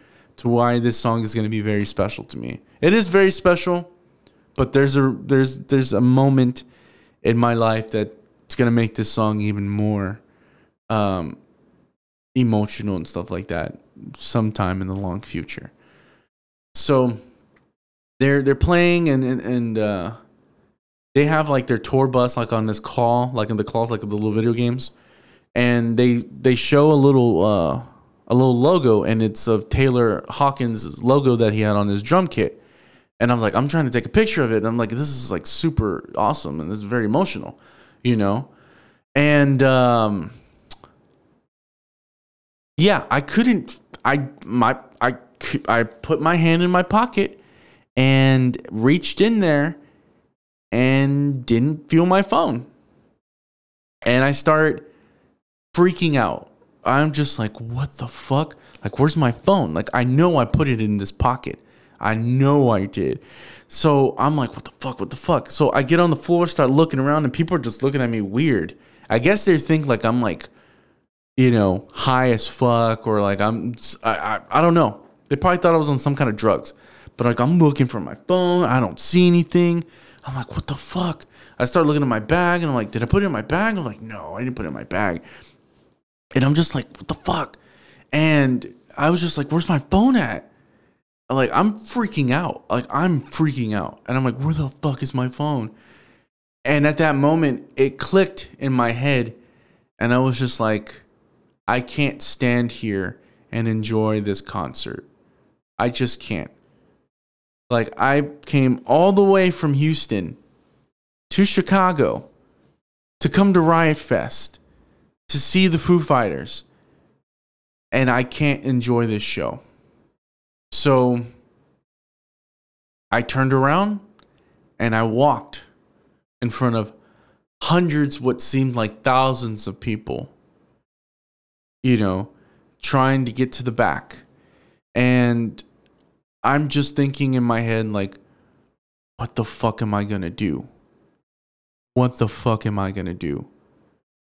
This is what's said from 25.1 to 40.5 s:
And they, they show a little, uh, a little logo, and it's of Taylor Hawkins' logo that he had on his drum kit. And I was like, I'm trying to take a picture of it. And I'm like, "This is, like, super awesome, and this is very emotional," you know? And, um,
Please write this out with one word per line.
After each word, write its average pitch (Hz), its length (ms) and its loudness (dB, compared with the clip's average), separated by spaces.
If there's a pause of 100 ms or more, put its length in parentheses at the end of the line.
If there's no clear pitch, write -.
And 120 420 0
they, 123 200 4
they 123 400 -2
show 147 340 4
a 151 40 4
little, 127 500 4
uh, 101 380 0 (440)
a 117 80 -2
little 127 240 4
logo, 131 460 4
and 110 180 0
it's 107 240 -2
of 110 220 0
Taylor 123 600 2
Hawkins' 120 760 -4
logo 131 320 4
that 110 160 2
he 107 80 0
had 107 160 2
on 104 100 0
his 101 160 -2
drum 175 240 2
kit. - 340 -4 (600)
And 120 100 2
I 123 40 2
was 113 100 -2
like, 104 100 -2
I'm 135 140 0
trying 156 160 0
to 123 80 -2
take - 140 -2
a - 40 -12
picture 214 320 2
of 117 80 0
it. 110 60 2
And 107 100 0
I'm 113 100 -2
like, 113 140 -2
"This 120 120 -6
is, 127 280 -6
like, 87 160 -6
super 110 680 -2
awesome, 101 420 -2
and 78 100 -8
this 107 120 -8
is 104 40 -10
very 113 200 -2
emotional," 120 560 -2 (420)
you 123 140 2
know? 107 320 0 (680)
And, 143 480 4
um, 120 720 2 (2500)